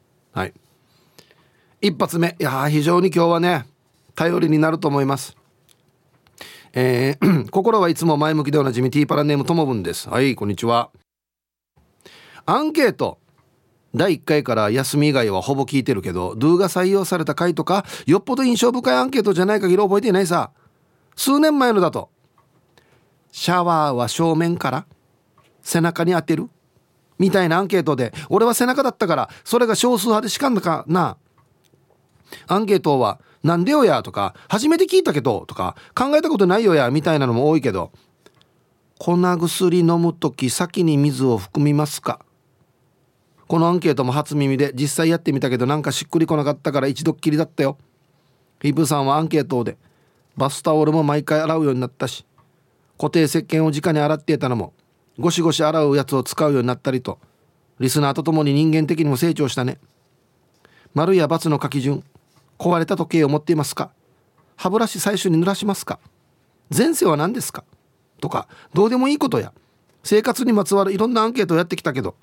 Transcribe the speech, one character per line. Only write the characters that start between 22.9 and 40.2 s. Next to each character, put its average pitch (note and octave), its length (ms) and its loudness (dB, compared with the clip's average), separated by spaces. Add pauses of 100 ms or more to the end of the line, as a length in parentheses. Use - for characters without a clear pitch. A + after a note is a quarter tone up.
「シ - 180 -4
ャ F3+ 80 2
ワ E3 300 2
ー - 20 0
は A#2+ 180 -2
正 E3 260 0
面 E3+ 220 0
か C3+ 140 -2
ら？ C3+ 160 -6 (760)
背 - 220 -2
中 E3+ 220 0
に F3 80 2
当 E3 100 0
て D#3+ 120 -2
る？」 - 140 -6 (720)
み F#3 120 2
た F#3 140 2
い D#3+ 60 0
な E3 80 2
ア - 20 2
ン G3 80 -4
ケ F3+ 120 2
ー - 20 -4
ト D3 120 0
で、 B2 200 -4 (160)
俺 A3 160 4
は A#3 80 2
背 B3 100 0
中 B3+ 180 0
だ B3 80 0
っ - 60 -20
た G#3+ 100 -2
か E3 80 0
ら、 B2+ 160 -4 (140)
そ A#3 140 0
れ A#3+ 80 4
が A3 80 0
少 A#3+ 240 2
数 F#3+ 80 -4
派 A3 160 2
で A3 80 -8
し - 80 -8
か C#4 100 0
ん B3 60 0
の F#3+ 80 -2
か D#3+ 260 -4
な。 D#3+ 300 -2 (1300)
ア F#3 120 0
ン A3 60 -2
ケ G3+ 120 2
ー E3 40 0
ト D3 180 2
は、 G#2+ 220 -2 (240)
「な E3+ 140 2
ん F3 60 0
で C4+ 80 0
よ D4 120 4
や」 C#3 180 2
と G2+ 80 -14
か、 G2 240 -4 (140)
「初 A3+ 200 0
め E4 100 2
て F#4+ 60 4
聞 F#4 120 0
い F4+ 80 4
た G#3+ 80 0
け C#3+ 80 0
ど」 A2+ 260 -2
と - 80 -16
か、 F#2 220 -6 (180)
「考 B3 120 0 (100)
え D#4 60 4
た E4 80 -2
こ B3+ 80 0
と G3 80 4
な F#3 120 4
い A#3 60 0
よ F#3 100 4
や」 C3 160 4
み D3 120 0
た E3 120 0
い D3 40 2
な C3+ 80 0
の A#2 80 0
も C#3 160 2
多 D#3+ 80 2
い - 20 2
け A#2 120 -2
ど、 F2+ 200 -6 (1080)
「粉 F3 200 0
薬 F3+ 640 2
飲 E3+ 180 4
む E3+ 160 0
と D3 160 -4